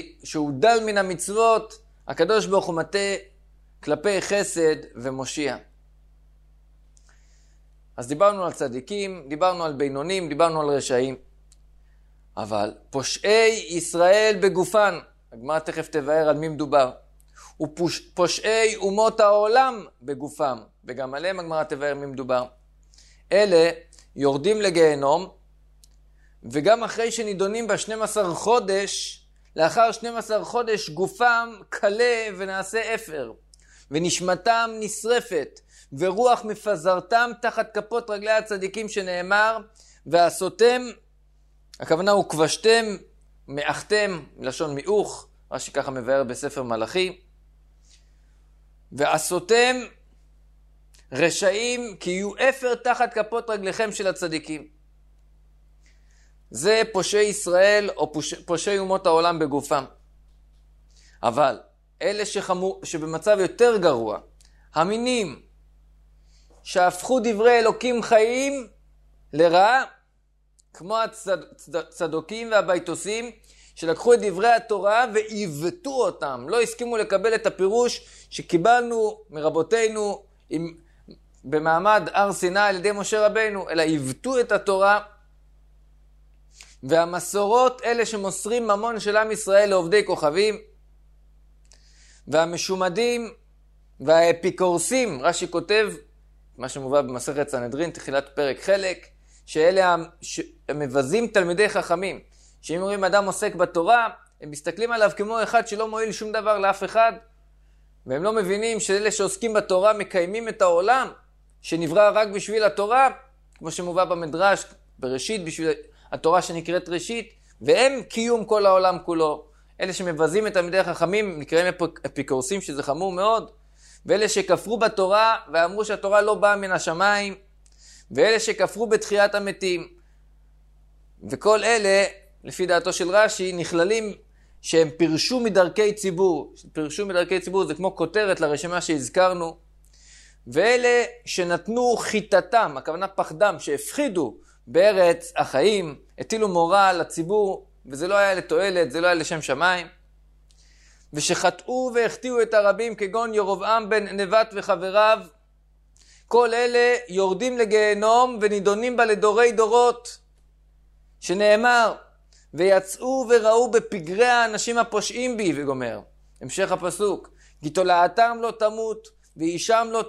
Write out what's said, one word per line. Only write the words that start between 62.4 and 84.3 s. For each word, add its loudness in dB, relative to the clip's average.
שבמצב -2
יותר 4
גרוע, 0
המינים -2
שהפכו 0
דברי 4
אלוקים 0
חיים 2
לרע, 4
כמו -6
הצד-, -6
צד-, -10
צדוקים -8
והבייתוסים, -2
שלקחו 2
את 8
דברי 2
התורה 2
ועיוותו -6
אותם, -4
לא 2
הסכימו -6
לקבל 0
את 0
הפירוש 0
שקיבלנו 0
מרבותינו -2
עם, -6
במעמד 2
הר 2
סיני -2
על 2
ידי -2
משה 0
רבינו, -2
אלא 0
עיוותו -2